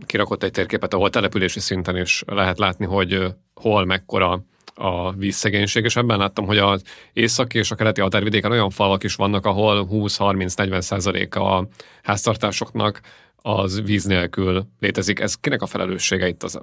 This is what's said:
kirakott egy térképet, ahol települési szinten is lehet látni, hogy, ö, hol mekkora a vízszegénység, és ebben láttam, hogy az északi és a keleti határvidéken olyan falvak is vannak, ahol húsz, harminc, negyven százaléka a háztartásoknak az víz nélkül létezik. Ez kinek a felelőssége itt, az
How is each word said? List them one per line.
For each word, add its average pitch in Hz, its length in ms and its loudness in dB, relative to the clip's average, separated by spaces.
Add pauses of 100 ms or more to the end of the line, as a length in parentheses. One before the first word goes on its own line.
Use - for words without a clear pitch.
kirakott 101 360 0
egy 98 80 0
térképet, 92 440 -2
ahol 98 160 2
települési 98 500 0
szinten 92 360 -2
is 90 300 -2
lehet 95 320 0
látni, 98 280 0
hogy, 92 260 0
ö, 95 160 0 (260)
hol 104 300 2
mekkora 92 600 0 (360)
a 92 360 -2
vízszegénység, 101 680 0
és 113 120 -2
ebben 120 220 2
láttam, 98 280 0
hogy 104 120 2
az 98 240 4 (300)
északi 117 460 0
és 104 120 0
a 110 40 -4
keleti 107 260 2
határvidéken 101 500 2
olyan 110 200 2
falvak 98 340 2
is 101 100 -4
vannak, 101 320 0
ahol 104 400 2
húsz, 104 300 -2
harminc, 98 380 0
negyven 95 260 0
százaléka 98 760 0
a 92 120 -2 (340)
háztartásoknak 104 1000 -2 (420)
az 101 400 0
víz 101 220 0
nélkül 92 600 0 (120)
létezik. 98 420 0
Ez 101 140 -2
kinek 139 280 -2
a 98 40 -2
felelőssége 92 640 -2
itt, 85 140 -6
az 92 200 -8